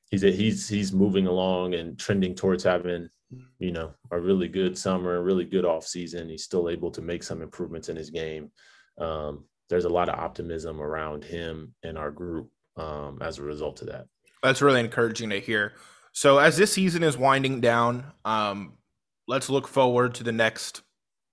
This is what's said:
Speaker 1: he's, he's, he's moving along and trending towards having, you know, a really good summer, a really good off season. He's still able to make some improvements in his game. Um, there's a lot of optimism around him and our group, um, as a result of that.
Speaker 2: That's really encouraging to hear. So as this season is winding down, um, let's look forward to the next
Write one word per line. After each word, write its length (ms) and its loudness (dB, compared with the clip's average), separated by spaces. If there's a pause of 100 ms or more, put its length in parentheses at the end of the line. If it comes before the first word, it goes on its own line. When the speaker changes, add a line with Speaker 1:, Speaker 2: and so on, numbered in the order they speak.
(100)
Speaker 1:
he's, 120 0
he's, 440 2
he's 280 -2
moving 320 4
along 480 0
and 240 -8
trending 360 0
towards 300 0
having, 460 -2 (480)
you 120 -4
know, 220 -6 (180)
a 80 -4
really 300 2
good 300 -2
summer, 380 -2
a 60 -2
really 220 2
good 220 0
off 200 0
season. 440 -10
He's 140 -12
still 260 -2
able 220 -4
to 100 -12
make 200 -6
some 200 -10
improvements 480 -10
in 60 -8
his 120 -12
game. 420 -8 (480)
Um, 460 -6 (240)
there's 160 0
a 60 -2
lot 180 2
of 100 -4
optimism 640 -8
around 420 -6
him 520 -10 (100)
and 120 -12
our 140 -8
group, 400 -10 (260)
um, 440 -10
as 180 -8
a 40 -12
result 400 -8
of 60 -12
that. 180 -12 (360)
Speaker 2:
That's 200 4
really 180 8
encouraging 500 0
to 80 -2
hear. 360 -2 (380)
So 260 8
as 180 8
this 160 6
season 320 2
is 120 4
winding 440 2
down, 440 4 (200)
um, 480 -2 (560)
let's 200 -2
look 200 0
forward 480 4
to 80 0
the 80 2
next 500 0 (500)